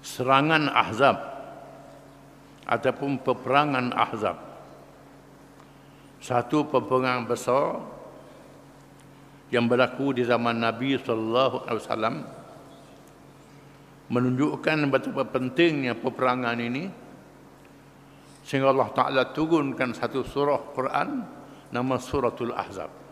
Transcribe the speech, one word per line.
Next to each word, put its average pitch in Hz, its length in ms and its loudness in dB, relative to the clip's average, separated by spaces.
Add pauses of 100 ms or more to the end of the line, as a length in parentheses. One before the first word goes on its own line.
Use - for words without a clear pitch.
Serangan 143 720 4
Ahzab 110 480 4 (1400)
ataupun 131 560 0
peperangan 127 720 0
Ahzab. 104 480 -2 (1800)
Satu 127 480 0
peperangan 127 640 0
besar 135 480 0 (1800)
yang 117 160 4
berlaku 127 480 2
di 123 80 2
zaman 117 320 2
Nabi 117 400 0
sallallahu 117 720 0
alaihi 110 160 -4
wasallam, 110 300 -2 (1900)
menunjukkan 139 800 0
betapa 131 400 0
pentingnya 131 640 0
peperangan 123 640 0
ini, 127 320 -4 (1500)
sehingga 135 320 2
Allah 123 160 2
Ta'ala 135 400 2
turunkan 139 640 0
satu 120 320 -4
surah 143 480 -2
Quran, 160 480 -2 (480)
nama 127 320 -2
Suratul 123 480 -4
Ahzab. 98 640 -10